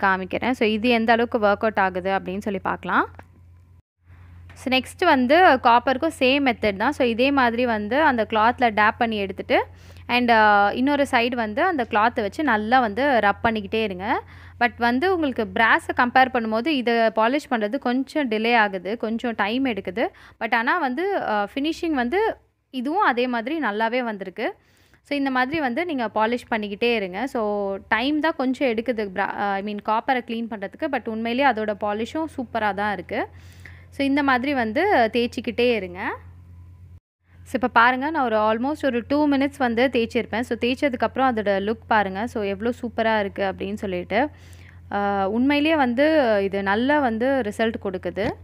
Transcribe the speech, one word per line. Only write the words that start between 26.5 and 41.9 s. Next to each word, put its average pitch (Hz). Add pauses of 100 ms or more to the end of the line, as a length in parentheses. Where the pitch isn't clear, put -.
பண்ணிக்கிட்டே 214
இருங்க. 196
So 208 (120)
டைம் 269
தான் 320
கொஞ்சம் 262
எடுக்குது 220
பிரா-, 196 (240)
I -
mean 208
காப்பரை 240
க்ளீன் 233
பண்றதுக்கு. 202
But 240
உண்மையிலேயே 233
அதோட 214
பாலிஷும் 226
சூப்பரா 214
தான் 202
இருக்கு. 202 (640)
So -
இந்த 277
மாதிரி 269
வந்து 285
தேய்ச்சிக்கிட்டே 240
இருங்க. 196 (1300)
So -
இப்ப 247
பாருங்க, 254
நான் 320
ஒரு 220
almost 226
ஒரு 240
டூ 294
மினிட்ஸ் 277
வந்து 240
தேய்ச்சிருப்பேன். 226
So 240
தேய்ச்சதுக்கப்புறம் 247
அதோட 214 (160)
லுக் 220
பாருங்க. 202